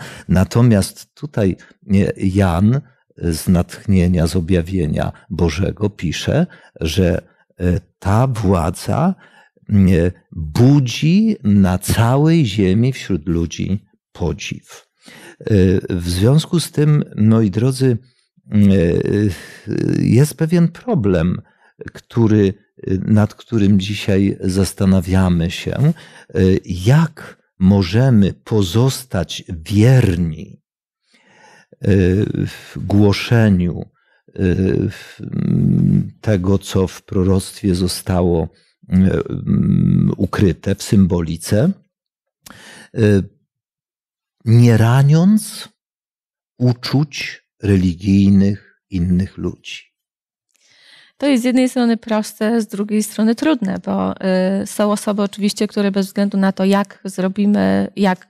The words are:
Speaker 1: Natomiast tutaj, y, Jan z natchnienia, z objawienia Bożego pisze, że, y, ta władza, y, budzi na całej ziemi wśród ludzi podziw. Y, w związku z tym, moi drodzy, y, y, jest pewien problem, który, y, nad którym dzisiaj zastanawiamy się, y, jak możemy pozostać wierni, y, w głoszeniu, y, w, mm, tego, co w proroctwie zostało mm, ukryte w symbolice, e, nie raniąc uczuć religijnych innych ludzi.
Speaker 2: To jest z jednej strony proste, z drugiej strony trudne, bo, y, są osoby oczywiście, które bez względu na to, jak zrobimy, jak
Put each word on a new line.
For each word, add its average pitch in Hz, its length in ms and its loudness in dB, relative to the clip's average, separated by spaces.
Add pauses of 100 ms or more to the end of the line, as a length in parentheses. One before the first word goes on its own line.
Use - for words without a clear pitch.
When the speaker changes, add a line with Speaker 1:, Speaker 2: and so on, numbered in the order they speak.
(280)
Speaker 1:
Natomiast 98 840 0
tutaj, 104 420 -4 (380)
y, 98 240 0
Jan 98 600 0 (380)
z 85 300 -4
natchnienia, 90 800 0
z 82 100 -6
objawienia 85 760 -2 (180)
Bożego 87 600 -2
pisze, 104 560 -4 (340)
że, 87 420 0 (380)
y, 90 200 0 (180)
ta 107 280 0
władza, 104 880 -2 (560)
y, 92 420 2 (200)
budzi 143 1120 2
na 98 340 2
całej 139 680 2
ziemi 104 460 0
wśród 82 360 -6
ludzi 85 560 -4 (280)
podziw. - 760 -10 (640)
Y, 95 300 4 (100)
w 87 200 -4
związku 131 500 0
z - 120 -8
tym, 151 320 0 (120)
moi 110 340 2
drodzy, 123 480 0 (560)
y, 107 40 2 (1120)
y, - 320 -2
jest 127 340 2
pewien 170 340 0
problem, 98 720 -2 (500)
który, 104 640 0 (340)
y, 92 180 -2
nad 107 280 2
którym 104 460 0
dzisiaj 98 600 -2
zastanawiamy 92 1080 0
się, - 420 -2 (440)
y, 92 280 2
jak 120 800 -2 (160)
możemy 101 760 2
pozostać 107 1160 -4
wierni, 90 1120 0 (1200)
y, 98 600 2
w - 400 -16
głoszeniu, 101 1000 0 (440)
y, 92 640 -2
w, - 300 -18
mm, 87 1000 0
tego, 98 380 0
co 95 280 -2
w - 160 -14
proroctwie 95 720 -2
zostało 90 720 -2 (400)
mm, - 1300 0
ukryte 98 580 -2
w - 80 -8
symbolice, 92 880 0 (1200)
e, - 60 -4 (1400)
nie 117 320 6
raniąc 143 920 2 (880)
uczuć 123 840 -2 (200)
religijnych 98 1300 2
innych 92 460 -2
ludzi. - 500 -12 (1300)
Speaker 2:
To 269 80 -4
jest 262 160 2
z 247 40 -4
jednej 254 220 2
strony 240 280 0
proste, 220 640 -4
z 214 60 -4
drugiej 208 360 -4
strony 220 320 -2
trudne, 226 500 -2
bo, 190 300 -4 (480)
y, 208 40 -8
są 208 260 -2
osoby 208 300 -4
oczywiście, 202 440 -4
które 202 240 -2
bez 196 160 -2
względu 202 320 -4
na 190 140 0
to, 190 120 -4
jak 196 400 -2
zrobimy, 196 920 -2
jak 190 340 -2